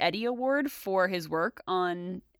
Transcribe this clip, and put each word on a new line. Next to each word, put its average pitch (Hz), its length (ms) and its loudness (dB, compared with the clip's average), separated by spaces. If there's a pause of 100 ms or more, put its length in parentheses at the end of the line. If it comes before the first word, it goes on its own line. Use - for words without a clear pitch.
Eddie 180 240 2
Award 262 480 0
for 190 340 2
his 180 220 -2
work 160 400 -2
on 180 540 -2 (180)